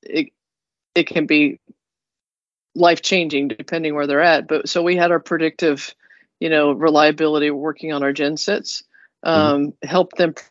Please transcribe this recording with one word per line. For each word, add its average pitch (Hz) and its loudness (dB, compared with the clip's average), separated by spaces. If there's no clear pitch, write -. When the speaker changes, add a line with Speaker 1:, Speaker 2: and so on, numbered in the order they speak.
Speaker 1:
it, - -6
it 170 0
can 156 -4
be 147 0
life-changing 165 2
depending 156 -6
where 147 -2
they're 143 0
at. 165 4
But 156 -2
so 170 -2
we 180 2
had 175 2
our 170 2
predictive, 160 -2
you 160 -4
know, 151 2
reliability 151 2
working 147 -6
on 143 -2
our 139 0
gen 147 -2
sets, - -6
Speaker 2:
Mm-hmm. 151 2
Speaker 1:
um, 143 -2
help 180 0
them 160 0